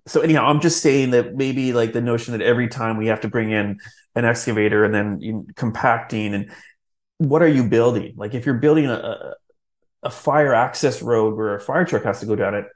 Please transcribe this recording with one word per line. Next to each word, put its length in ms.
so 160
anyhow, 240
I'm 160
just 200
saying 300
that 240
maybe, 380
like, 180
the 100
notion 320
that 120
every 220
time 300
we 100
have 140
to 60
bring 240
in 280
an 100
excavator 580
and 100
then 280
you, 340
compacting, 800
and 160
what 240
are 60
you 160
building? 520
Like, 200
if 100
you're 100
building 300
a, 80
a, 400
a 80
fire 420
access 480
road 340
where 200
a 40
fire 240
truck 200
has 160
to 80
go 80
down 180
it, 120